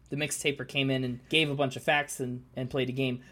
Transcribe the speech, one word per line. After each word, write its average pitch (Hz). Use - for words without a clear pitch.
The 143
mixtaper 143
came 135
in 131
and 123
gave 156
a 139
bunch 139
of -
facts 147
and, 123
and 131
played 131
a 127
game. 127